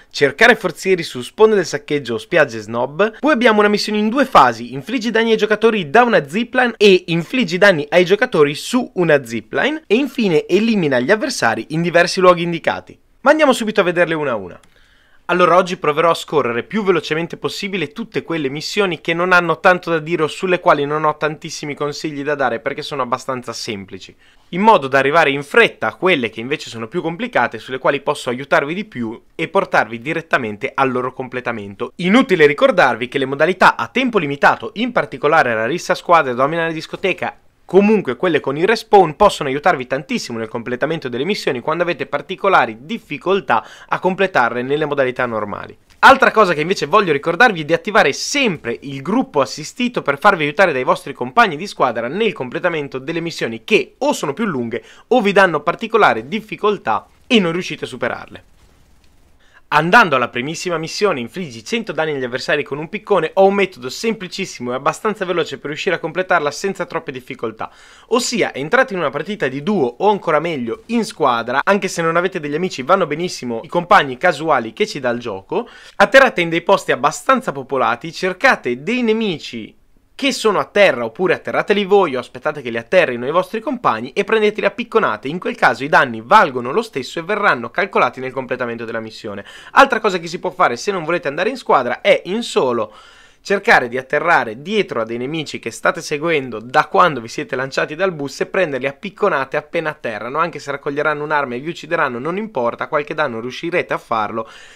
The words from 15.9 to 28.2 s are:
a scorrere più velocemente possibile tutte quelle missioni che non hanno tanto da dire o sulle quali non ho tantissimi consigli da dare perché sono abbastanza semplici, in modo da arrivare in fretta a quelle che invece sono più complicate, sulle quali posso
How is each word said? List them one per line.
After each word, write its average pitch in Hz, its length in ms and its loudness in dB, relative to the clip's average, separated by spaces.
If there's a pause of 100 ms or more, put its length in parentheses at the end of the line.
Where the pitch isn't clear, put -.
a 170 40 2
scorrere 120 480 -2
più 208 220 -4
velocemente 165 520 0
possibile 180 560 -6
tutte 160 300 -8
quelle 165 260 -4
missioni 170 520 -2
che 170 120 -2
non 175 200 0
hanno 170 260 4
tanto 180 320 2
da 165 80 0
dire 156 240 -2
o 151 60 2
sulle 180 320 -2
quali 151 240 2
non 151 200 -2
ho 151 120 0
tantissimi 151 580 -6
consigli 147 480 -6
da 147 140 -2
dare 120 240 -2
perché 139 220 -8
sono 139 200 -6
abbastanza 123 500 -6
semplici, 98 600 -12 (360)
in 175 100 -4
modo 202 280 4
da 135 100 2
arrivare 143 320 4
in 143 120 -2
fretta 165 460 0
a 107 60 -4
quelle 156 340 0
che 110 120 -12
invece 131 300 -8
sono 113 160 -10
più 170 160 -6
complicate, 165 560 -4
sulle 127 200 -10
quali 143 220 0
posso 139 300 -4